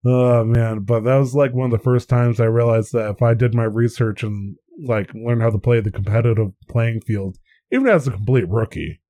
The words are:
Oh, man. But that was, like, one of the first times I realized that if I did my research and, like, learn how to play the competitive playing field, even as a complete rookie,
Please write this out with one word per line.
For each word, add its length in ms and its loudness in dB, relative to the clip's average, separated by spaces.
Oh, 400 4
man. 360 0
But 240 -2
that 120 2
was, 180 0
like, 200 2
one 180 -2
of 60 0
the 40 -6
first 260 0
times 300 2
I 60 2
realized 480 0
that 180 -2
if 120 -4
I 120 4
did 200 0
my 100 2
research 580 -2
and, 340 -8
like, 300 -2
learn 260 -2
how 100 2
to 80 -2
play 220 2
the 100 -4
competitive 580 0
playing 320 -2
field, 380 -6
even 160 2
as 180 4
a 60 -2
complete 360 0
rookie, 600 -4